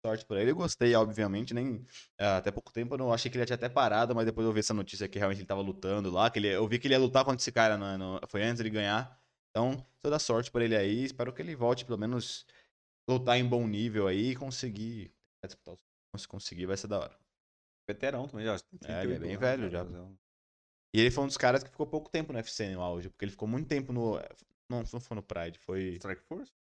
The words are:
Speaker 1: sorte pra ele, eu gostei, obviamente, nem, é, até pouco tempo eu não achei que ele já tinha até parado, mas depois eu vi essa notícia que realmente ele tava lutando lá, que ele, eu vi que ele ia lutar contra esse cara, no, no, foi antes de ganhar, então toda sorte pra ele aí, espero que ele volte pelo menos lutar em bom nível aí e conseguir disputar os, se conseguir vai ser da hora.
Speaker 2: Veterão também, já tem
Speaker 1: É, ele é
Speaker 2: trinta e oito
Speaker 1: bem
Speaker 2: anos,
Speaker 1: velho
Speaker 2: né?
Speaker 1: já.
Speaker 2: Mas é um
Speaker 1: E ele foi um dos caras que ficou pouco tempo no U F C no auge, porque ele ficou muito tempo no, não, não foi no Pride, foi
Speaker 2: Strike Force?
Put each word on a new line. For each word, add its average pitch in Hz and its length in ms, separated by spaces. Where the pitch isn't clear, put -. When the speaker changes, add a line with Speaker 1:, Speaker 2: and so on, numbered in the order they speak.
Speaker 1:
sorte 110 180
pra 98 160
ele, 120 120
eu - 40
gostei, 120 380
obviamente, 107 580
nem, 123 320
é, 101 80
até 95 240
pouco - 220
tempo 120 220
eu 135 40
não 123 140
achei 123 180
que 131 60
ele 123 60
já 117 60
tinha 123 80
até 120 120
parado, 120 460
mas 113 100
depois 110 220
eu 110 60
vi 107 80
essa 110 120
notícia 98 340
que 98 120
realmente 98 220
ele 95 60
tava 98 140
lutando 98 500
lá, 101 200
que - 80
ele, 104 100
eu 101 180
vi 117 120
que 131 80
ele 135 80
ia 131 40
lutar 131 240
contra 135 160
esse - 140
cara, 110 240
no, 98 220
no, 92 300
foi 104 140
antes 117 200
de 110 80
ganhar, 107 500
então 127 340
toda 147 160
sorte 120 320
pra 117 140
ele 113 100
aí, 104 300
espero 127 300
que - 80
ele 165 120
volte 127 300
pelo 113 140
menos 113 480
lutar 123 280
em 127 60
bom 120 220
nível 107 400
aí 101 240
e 127 60
conseguir 117 760
disputar - 300
os, 104 80
se - 60
conseguir 90 360
vai 95 140
ser - 80
da 101 140
hora. - 180
Speaker 2:
Veterão 131 360
também, 110 200
já 101 120
tem - 260
Speaker 1:
É, 82 180
ele 95 100
é 85 60
Speaker 2:
trinta - 0
e - 0
oito - 20
Speaker 1:
bem 85 120
Speaker 2:
anos, 101 80
Speaker 1:
velho 127 240
Speaker 2:
né? 90 60
Speaker 1:
já. 87 140
Speaker 2:
Mas 87 100
é 87 60
um 95 160
Speaker 1:
E 110 40
ele 120 100
foi 135 140
um - 20
dos 135 100
caras 131 260
que - 60
ficou - 180
pouco 151 220
tempo 151 240
no 120 60
U - 20
F - 100
C 101 200
no 90 100
auge, 87 300
porque - 160
ele 98 60
ficou 107 140
muito 135 220
tempo 135 240
no, 117 260
não, 120 200
não 120 100
foi 120 140
no 98 80
Pride, 85 360
foi 95 380
Speaker 2:
Strike 92 260
Force? 220 400